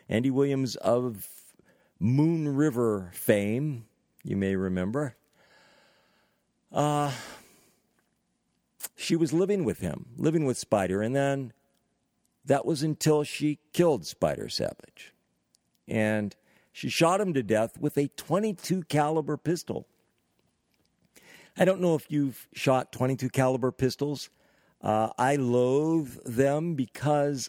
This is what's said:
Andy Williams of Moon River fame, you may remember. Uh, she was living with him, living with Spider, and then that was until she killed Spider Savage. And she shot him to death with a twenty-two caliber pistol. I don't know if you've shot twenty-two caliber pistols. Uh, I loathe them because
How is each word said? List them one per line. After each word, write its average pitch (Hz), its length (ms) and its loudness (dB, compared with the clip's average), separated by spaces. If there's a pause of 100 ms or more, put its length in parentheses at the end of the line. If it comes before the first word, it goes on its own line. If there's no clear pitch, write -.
Andy 123 220 2
Williams 135 460 0
of 117 520 0 (720)
Moon 147 480 2
River 120 640 0
fame, 117 720 0 (400)
you 101 120 -4
may 98 200 0
remember. 95 600 -2 (1600)
Uh, 147 400 0 (1800)
she - 200 -2
was 156 180 0
living 185 300 2
with 107 160 -2
him, 80 260 -6 (100)
living 156 300 0
with 123 100 0
Spider, 98 460 0
and 120 120 -2
then 139 380 -2 (920)
that 139 200 2
was 143 180 -2
until 151 420 2
she 147 340 -4 (140)
killed 156 340 2
Spider 64 420 -4
Savage. - 640 -10 (760)
And 107 480 0 (380)
she - 160 -8
shot 165 320 4
him 185 140 0
to 131 80 0
death 110 360 0
with 143 200 -4
a 143 180 2
twenty-two 185 680 -2
caliber 151 520 -2
pistol. 147 500 -6 (1700)
I - 80 2
don't 190 160 2
know 175 140 4
if - 160 -4
you've 143 420 -2
shot - 400 0
twenty-two 127 380 -2
caliber 131 400 2
pistols. 135 600 -4 (520)
Uh, 107 360 0
I 135 180 2
loathe 131 880 2
them 139 500 0
because 143 760 -2